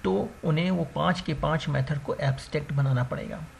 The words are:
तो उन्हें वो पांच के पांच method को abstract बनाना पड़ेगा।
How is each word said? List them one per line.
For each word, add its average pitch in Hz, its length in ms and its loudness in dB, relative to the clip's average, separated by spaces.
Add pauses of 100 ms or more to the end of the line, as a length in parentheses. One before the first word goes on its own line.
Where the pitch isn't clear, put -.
तो 226 260 0 (140)
उन्हें 170 280 2
वो 175 120 2 (120)
पांच 170 260 2
के 160 140 -2
पांच 151 340 0
method 139 300 0
को - 160 -4
abstract 143 580 -2
बनाना 135 300 4
पड़ेगा। - 360 -6 (200)